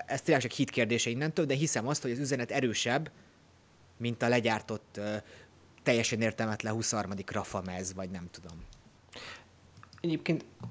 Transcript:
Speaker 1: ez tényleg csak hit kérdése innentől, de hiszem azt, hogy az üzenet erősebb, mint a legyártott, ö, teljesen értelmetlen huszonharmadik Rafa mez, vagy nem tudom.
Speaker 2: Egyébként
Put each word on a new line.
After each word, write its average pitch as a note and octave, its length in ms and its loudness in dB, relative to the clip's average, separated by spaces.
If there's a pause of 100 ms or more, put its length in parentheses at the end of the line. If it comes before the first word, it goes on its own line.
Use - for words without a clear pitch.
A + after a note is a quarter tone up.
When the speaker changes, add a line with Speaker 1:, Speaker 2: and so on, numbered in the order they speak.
Speaker 1:
ez C#3 160 -2
tényleg C#3+ 200 6
csak B2 100 -4
hit - 180 2
kérdése A#2 400 2
innentől, D3+ 340 0
de C3+ 100 2
hiszem C3 340 2
azt, C#3+ 140 0
hogy C3 80 -2
az A#2+ 80 -2
üzenet C3 320 0
erősebb, C3 600 2 (880)
mint A#2 260 -4
a A#2+ 60 6
legyártott, A2+ 680 2
ö, G#2 200 -2 (640)
teljesen A#2 380 2
értelmetlen A2 520 0
huszonharmadik G2+ 580 -2
Rafa G2 340 -4
mez, F#2 300 -6
vagy F#2 160 -6
nem F2 200 -10
tudom. E2 340 -16 (1400)
Speaker 2:
Egyébként D#3+ 440 0 (260)